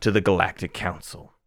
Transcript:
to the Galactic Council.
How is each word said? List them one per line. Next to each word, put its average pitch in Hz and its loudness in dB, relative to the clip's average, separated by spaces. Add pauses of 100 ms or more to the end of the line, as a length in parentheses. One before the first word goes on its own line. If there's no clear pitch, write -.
to 110 2
the 104 4
Galactic 90 0
Council. - -10 (160)